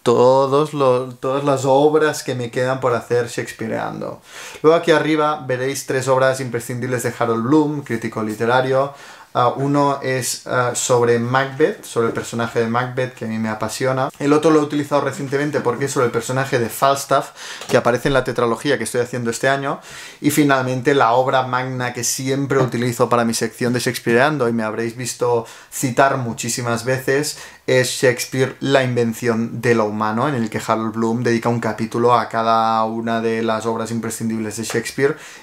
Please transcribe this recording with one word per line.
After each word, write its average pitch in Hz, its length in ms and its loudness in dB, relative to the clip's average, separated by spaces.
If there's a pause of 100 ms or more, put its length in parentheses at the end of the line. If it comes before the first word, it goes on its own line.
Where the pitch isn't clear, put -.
todos 131 680 4
los, 131 460 0
todas 139 240 -2
las 135 220 0
obras 147 580 4
que 131 100 -4
me 123 160 -6
quedan 127 300 -2
por 123 140 0
hacer 117 340 0
Shakespeareando. - 920 -8 (420)
Luego 160 140 6
aquí 165 140 2
arriba 151 540 0
veréis 131 400 -4
tres 127 220 -2
obras 131 320 4
imprescindibles 123 640 -4
de 120 160 -4
Harold 113 240 0
Bloom, 147 380 2
crítico 113 420 -6
literario. 127 720 0 (380)
Ah, 120 240 2
uno 143 460 0
es, 131 460 -4
ah, 123 260 0
sobre 120 460 2
Macbeth, 135 640 0
sobre 117 220 -2
el 107 60 -4
personaje 117 480 -4
de 113 60 0
Macbeth, 127 460 -2
que - 120 -10
a - 20 -6
mí 110 100 -6
me 110 120 -2
apasiona. 131 680 -2
El 143 160 2
otro 156 160 4
lo 156 100 6
he 147 40 2
utilizado 143 380 -2
recientemente 139 600 -2
porque 120 240 -2
es 131 60 -4
sobre 131 160 2
el 117 40 -4
personaje 127 460 -2
de 117 100 0
Falstaff, 139 600 0 (380)
que 135 100 4
aparece 120 300 2
en 139 80 2
la 127 80 2
tetralogía 120 560 0
que 110 60 -4
estoy 123 160 -2
haciendo 120 280 -4
este 117 180 -2
año. 139 340 -2 (380)
Y 147 120 2
finalmente 139 640 2
la 120 160 6
obra 127 320 2
magna 127 500 -4
que 120 100 -6
siempre 135 540 -2
utilizo 123 500 0
para 120 160 2
mi 113 120 0
sección 120 360 -2
de 123 80 0
Shakespeareando, 123 720 2
y 120 40 0
me 113 100 -2
habréis 113 340 -4
visto 120 480 -2 (260)
citar 139 460 2
muchísimas 117 640 -4
veces, 135 540 -2 (300)
es 127 220 4
Shakespeare, 131 720 0
la 135 220 4
invención 117 800 -2
de 117 140 2
lo 110 100 2
humano, 107 420 -2
en 147 60 -2
el 113 160 -2
que - 160 -6
Harold 110 260 0
Bloom 113 300 -2
dedica 117 280 2
un 117 100 0
capítulo 117 560 0
a 113 120 0
cada 113 580 2
una 113 360 -2
de 113 220 0
las 113 240 -2
obras 113 240 -4
imprescindibles 113 640 -4
de 113 60 -6
Shakespeare 135 540 -2 (260)